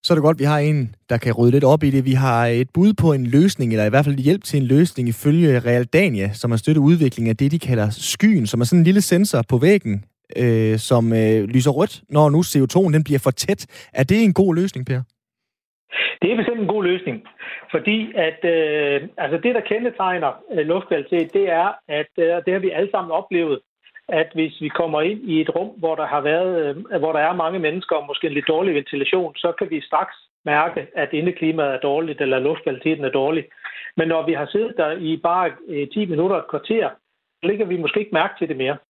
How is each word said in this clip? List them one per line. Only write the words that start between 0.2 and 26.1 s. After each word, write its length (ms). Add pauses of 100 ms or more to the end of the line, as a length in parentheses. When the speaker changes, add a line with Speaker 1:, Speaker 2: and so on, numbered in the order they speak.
Speaker 1:
godt, 160
vi 40
har 160
en, 360 (140)
der 80
kan 160
rydde 180
lidt 120
op 200
i 80
det. 140
Vi 60
har 340
et 280
bud 280
på 120
en 140
løsning, 440
eller 140
i 40
hvert 160
fald 120 (100)
hjælp 160
til 180
en 60
løsning, 420
ifølge 500
Realdania, 760
som 180
har 60
støttet 240
udviklingen 480
af 80
det, 140
de 80
kalder 300
skyen, 580
som 140
er 40
sådan 140
en 100
lille 120
sensor 480
på 80
væggen, 480 (380)
øh, 340 (120)
som, 140 (100)
øh, 300 (120)
lyser 160
rødt, 380
når 200
nu 140
C 100 (100)
O 100
to'en 200
den 100
bliver 200
for 80
tæt. 300 (320)
Er 100
det 200
en 100
god 220
løsning, 300
Per? 160 (1200)
Speaker 2:
Det 100
er 100
bestemt 200
en 140
god 80
løsning, 340 (540)
fordi 260 (300)
at, 120 (160)
øh, 600
altså 260
det, 120
der 160
kendetegner, 600 (220)
øh, 180
luftkvalitet, 600
det 160
er, 180 (320)
at, 180
øh, 180 (100)
det 80
har 60
vi 180
alle 140
sammen 200
oplevet, 480 (500)
at 240
hvis 280
vi 80 (100)
kommer 220
ind 180 (140)
i 80
et 140
rum, 160 (100)
hvor 140
der 120
har 140